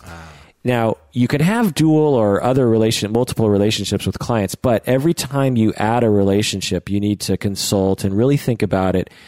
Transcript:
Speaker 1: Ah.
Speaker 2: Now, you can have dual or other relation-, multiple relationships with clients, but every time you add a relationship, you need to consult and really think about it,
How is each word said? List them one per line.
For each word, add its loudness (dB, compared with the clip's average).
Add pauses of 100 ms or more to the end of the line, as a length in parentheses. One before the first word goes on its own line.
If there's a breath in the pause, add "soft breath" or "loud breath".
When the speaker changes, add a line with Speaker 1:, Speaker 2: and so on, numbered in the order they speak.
Speaker 1:
Ah. -18 (360 loud breath)
Speaker 2:
Now, 0 (160)
you 0
can 0
have 0
dual 2
or 2
other 2
relation-, 0
multiple 0
relationships 0
with -4
clients, -4
but 0
every 0
time -2
you 2
add 0
a 2
relationship, 0
you -2
need -2
to -2
consult -2
and -2
really 2
think -2
about 0
it, -2 (180 loud breath)